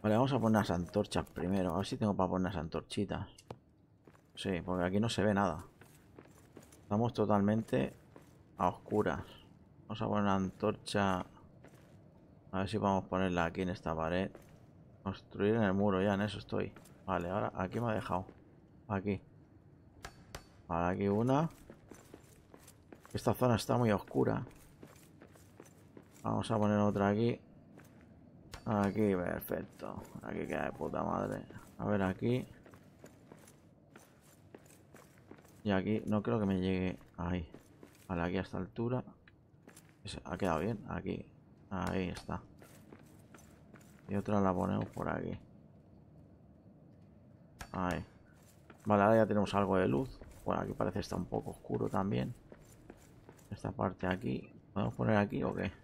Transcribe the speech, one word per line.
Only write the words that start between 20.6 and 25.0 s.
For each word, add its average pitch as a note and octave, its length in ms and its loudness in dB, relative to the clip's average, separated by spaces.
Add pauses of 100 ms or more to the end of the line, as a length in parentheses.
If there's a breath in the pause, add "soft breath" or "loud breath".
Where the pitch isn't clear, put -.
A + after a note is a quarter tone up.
Vale, F2 260 0
aquí G2+ 140 0
una. B2+ 420 4 (1600)
Esta - 200 2
zona B2 220 4
está A#2 200 0
muy A#2+ 160 4
oscura. A#2 540 0 (1800)